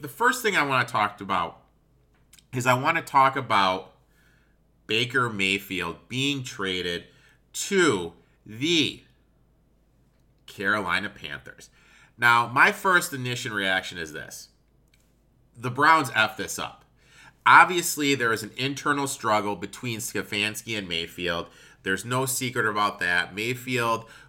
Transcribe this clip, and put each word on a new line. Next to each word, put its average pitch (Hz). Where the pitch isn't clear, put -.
the 147
first 240
thing 196
I 151
wanna 131
talk 104
about 92
is 127
I 127
wanna 151
talk 135
about 101
Baker 123
Mayfield 95
being 135
traded 87
to 123
the 127
Carolina 98
Panthers. -
Now, 120
my 143
first 180
initial 123
reaction 95
is 78
this. -
The 123
Browns 147
F 110
this 90
up. -
Obviously, 151
there 120
is 104
an 104
internal 139
struggle 107
between 107
Stefanski 104
and 95
Mayfield. 85
There's 95
no 127
secret 120
about 104
that. 87
Mayfield 120